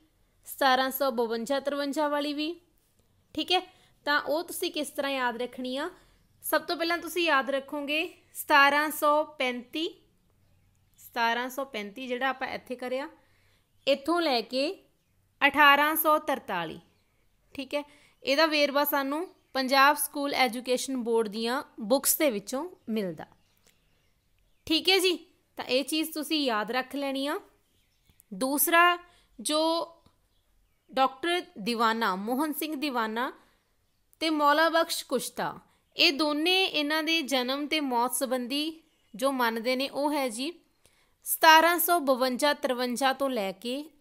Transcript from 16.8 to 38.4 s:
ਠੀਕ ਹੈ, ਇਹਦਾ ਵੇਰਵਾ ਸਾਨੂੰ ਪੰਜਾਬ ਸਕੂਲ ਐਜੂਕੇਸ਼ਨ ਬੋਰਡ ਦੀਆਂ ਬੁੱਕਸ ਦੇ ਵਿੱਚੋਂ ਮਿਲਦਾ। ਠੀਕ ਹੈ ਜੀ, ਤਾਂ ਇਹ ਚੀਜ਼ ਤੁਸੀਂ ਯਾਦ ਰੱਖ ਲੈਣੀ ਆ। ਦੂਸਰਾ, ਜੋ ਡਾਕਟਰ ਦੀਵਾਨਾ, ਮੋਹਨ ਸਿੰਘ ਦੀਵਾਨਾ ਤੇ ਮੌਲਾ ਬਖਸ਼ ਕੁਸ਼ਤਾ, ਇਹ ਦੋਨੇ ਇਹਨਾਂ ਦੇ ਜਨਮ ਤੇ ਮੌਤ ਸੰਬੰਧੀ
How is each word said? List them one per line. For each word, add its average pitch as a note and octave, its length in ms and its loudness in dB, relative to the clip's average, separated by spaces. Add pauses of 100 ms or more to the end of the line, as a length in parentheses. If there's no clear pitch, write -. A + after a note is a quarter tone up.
ਠੀਕ C#4 220 -8
ਹੈ, C#4+ 80 -2 (400)
ਇਹਦਾ C#4 220 2
ਵੇਰਵਾ C#4+ 380 2
ਸਾਨੂੰ D4 440 -2 (260)
ਪੰਜਾਬ C4+ 420 4
ਸਕੂਲ C#4+ 380 -4
ਐਜੂਕੇਸ਼ਨ B3+ 640 -2
ਬੋਰਡ A3+ 300 0
ਦੀਆਂ A#3 360 -4 (160)
ਬੁੱਕਸ A#3 380 0
ਦੇ D4+ 140 2
ਵਿੱਚੋਂ B3+ 380 -6 (200)
ਮਿਲਦਾ। F#3+ 360 -6 (1400)
ਠੀਕ D#4+ 240 0
ਹੈ F#4+ 100 6
ਜੀ, F4 200 2 (380)
ਤਾਂ - 80 -8
ਇਹ C4 180 2
ਚੀਜ਼ D#4 280 -4
ਤੁਸੀਂ D4+ 340 -2
ਯਾਦ G#3+ 260 -2
ਰੱਖ B3+ 240 -4
ਲੈਣੀ C#4 320 -4
ਆ। E4 120 -4 (920)
ਦੂਸਰਾ, E4+ 640 2 (420)
ਜੋ D#4+ 520 -2 (1000)
ਡਾਕਟਰ E4 500 0 (140)
ਦੀਵਾਨਾ, A3 580 0
ਮੋਹਨ B3+ 380 -4
ਸਿੰਘ D#4 220 -6
ਦੀਵਾਨਾ B3 580 -4 (880)
ਤੇ D#4+ 100 0
ਮੌਲਾ D4+ 400 4
ਬਖਸ਼ E4 360 0
ਕੁਸ਼ਤਾ, - 540 -4 (380)
ਇਹ E4 160 6
ਦੋਨੇ D#4 500 0
ਇਹਨਾਂ D4+ 400 -2
ਦੇ E4 180 0
ਜਨਮ C4 460 -2
ਤੇ D#4 120 0
ਮੌਤ B3 360 0
ਸੰਬੰਧੀ C4+ 680 -4 (320)